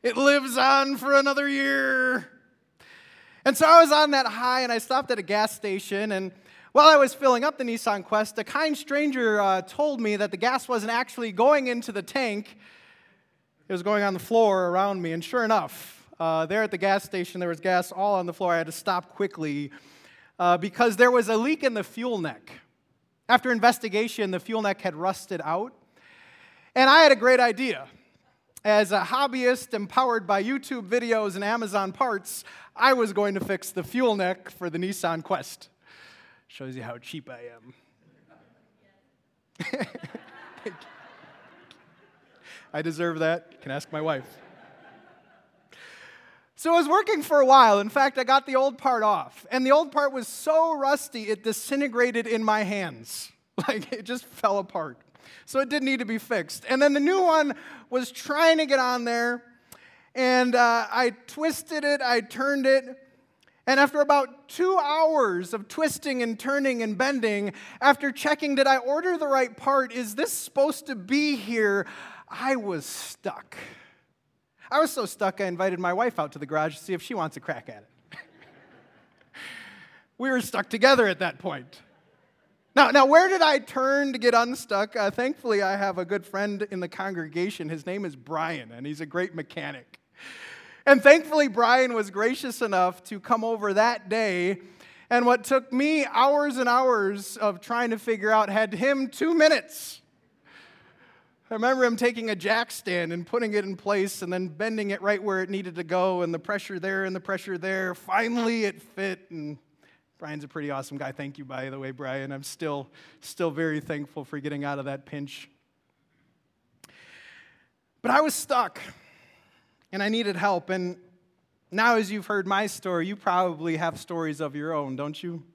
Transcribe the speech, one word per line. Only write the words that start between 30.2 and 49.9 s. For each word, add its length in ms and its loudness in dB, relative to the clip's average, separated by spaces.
by 160 0
YouTube 480 -6
videos 460 0
and 80 -8
Amazon 480 -2
parts, 540 -4
I 160 6
was 200 2
going 220 0
to 60 -4
fix 300 -6
the 120 -6
fuel 320 0
neck 360 -4
for 200 -8
the 80 -6
Nissan 460 -4
Quest. 440 -8
Shows 300 -16
you 60 -12
how 160 -12
cheap 300 -16
I 120 -16
am. 280 -8
<laughs> 120 -12
I 100 -4
deserve 360 -4
that. 320 -2
You 100 -20
can 120 -10
ask 200 -10
my 80 -6
wife. 380 -6
So 180 -2
it 40 6
was 120 4
working 340 2
for 180 4
a 60 6
while. 340 8
In 80 -4
fact, 280 0
I 80 -2
got 220 2
the 100 -2
old 220 0
part 240 0
off, 480 -2
and 160 0
the 60 6
old 200 4